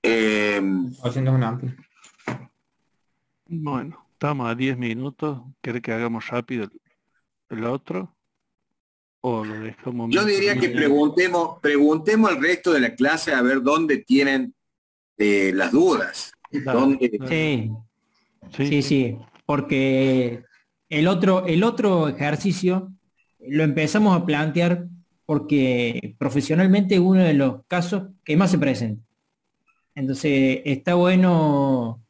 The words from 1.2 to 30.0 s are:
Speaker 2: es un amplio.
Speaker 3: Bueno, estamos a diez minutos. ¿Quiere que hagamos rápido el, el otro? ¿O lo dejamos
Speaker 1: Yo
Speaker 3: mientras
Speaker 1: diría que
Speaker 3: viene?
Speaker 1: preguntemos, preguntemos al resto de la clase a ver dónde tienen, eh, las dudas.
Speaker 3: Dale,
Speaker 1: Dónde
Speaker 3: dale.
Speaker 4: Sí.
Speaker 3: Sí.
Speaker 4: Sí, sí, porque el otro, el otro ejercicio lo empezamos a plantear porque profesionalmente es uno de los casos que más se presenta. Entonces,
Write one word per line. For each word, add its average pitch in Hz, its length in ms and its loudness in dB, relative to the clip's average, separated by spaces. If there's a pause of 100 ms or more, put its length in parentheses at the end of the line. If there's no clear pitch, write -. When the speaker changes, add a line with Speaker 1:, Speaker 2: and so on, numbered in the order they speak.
Speaker 2:
es 131 40 4
un 127 60 2
amplio. 123 320 -6 (1700)
Speaker 3:
Bueno, 151 640 -8
estamos 139 360 -4
a 117 60 -2
diez 131 220 -2
minutos. 127 640 -6 (200)
¿Quiere 120 200 -8
que 117 100 -8
hagamos 117 360 -6
rápido 120 380 -6
el, 101 60 -20 (800)
el 110 160 -10
otro? 165 500 -8 (1040)
¿O 117 220 -4
lo 107 160 -10
dejamos 117 520 -10
Speaker 1:
Yo 190 100 2
Speaker 3:
mientras 208 60 0
Speaker 1:
diría 202 260 0
que 123 140 0
Speaker 3:
viene? 123 100 -4
Speaker 1:
preguntemos, 160 840 0
preguntemos 160 680 2
al 135 100 -2
resto 175 300 0
de 147 80 4
la 117 160 0
clase 147 380 0
a 127 80 2
ver 131 200 2
dónde 147 360 2
tienen, 131 580 0 (640)
eh, 101 360 2
las 92 200 -2
dudas. 156 580 0 (200)
Speaker 3:
Dale, 127 280 -2
Speaker 1:
Dónde 131 400 2
Speaker 3:
dale. 131 100 -10
Speaker 4:
Sí. 147 420 -2 (840)
Speaker 3:
Sí. 135 120 -2
Speaker 4:
Sí, 147 140 0
sí, 131 360 0 (280)
porque 131 960 0 (440)
el 160 200 0
otro, 185 380 2
el 175 180 2
otro 202 440 0
ejercicio 180 840 -2 (480)
lo 143 240 -2
empezamos 160 560 2
a 175 60 -4
plantear 156 640 0 (380)
porque 123 920 0
profesionalmente 185 800 2
es 180 60 4
uno 185 200 4
de 165 140 4
los 135 320 0
casos 180 400 -4 (160)
que 151 140 -2
más 185 120 4
se 180 80 2
presenta. 117 460 -2 (880)
Entonces, 135 720 0